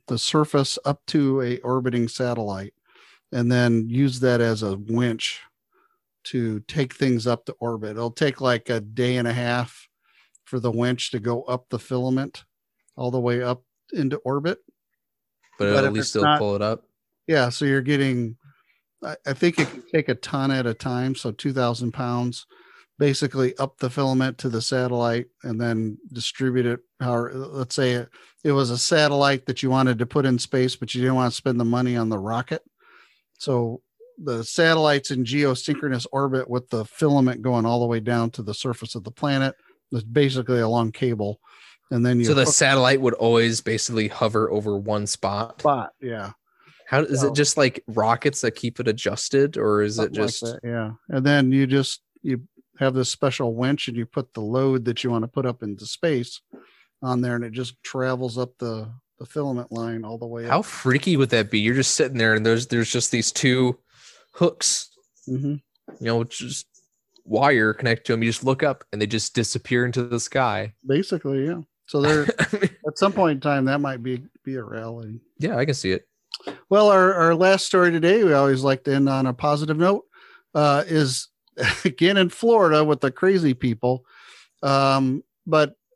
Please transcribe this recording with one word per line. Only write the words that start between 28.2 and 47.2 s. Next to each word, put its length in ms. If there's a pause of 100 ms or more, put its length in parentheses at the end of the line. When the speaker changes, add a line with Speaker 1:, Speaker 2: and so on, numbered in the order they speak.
Speaker 1:
it 80
was 180
a 80
satellite 640
that 180
you 60
wanted 300
to 80
put 180
in 140
space, 360
but 200
you 80
didn't 140
want 160
to 40
spend 240
the 60
money 300
on 120
the 100
rocket. 440 (760)
So 440 (400)
the 220
satellite's 640
in 140
geosynchronous 880
orbit 360
with 220
the 140
filament 580
going 240
all 140
the 60
way 120
down 320
to 120
the 120
surface 400
of 80
the 80
planet. 460 (340)
It's 140
basically 560
a 80
long 240
cable. 480 (500)
And 160
then 140
you 60
Speaker 2:
So 80
the 100
Speaker 1:
hook 100
Speaker 2:
satellite 460
would 140
always 460
basically 480
hover 440
over 260
one 300
spot? 520
Speaker 1:
Spot, 300 (100)
yeah. 300 (560)
Speaker 2:
How 140
is 220